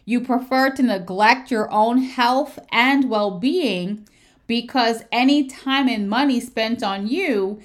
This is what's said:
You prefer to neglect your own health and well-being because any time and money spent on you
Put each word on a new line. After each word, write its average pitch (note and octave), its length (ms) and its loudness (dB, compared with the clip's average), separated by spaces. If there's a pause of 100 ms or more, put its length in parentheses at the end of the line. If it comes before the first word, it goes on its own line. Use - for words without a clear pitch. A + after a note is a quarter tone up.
You A#3+ 160 0
prefer C4 520 0
to C4+ 120 0
neglect G#3+ 680 2
your G#3+ 200 -2
own A#3 280 2
health B3+ 600 -2 (100)
and B3+ 400 2
well-being G#3 960 -2 (420)
because A#3 640 -2
any C4+ 360 4
time C4+ 400 -2
and G#3 220 -2
money B3 300 2
spent A#3 420 -4
on G3+ 260 -4
you A3 580 -2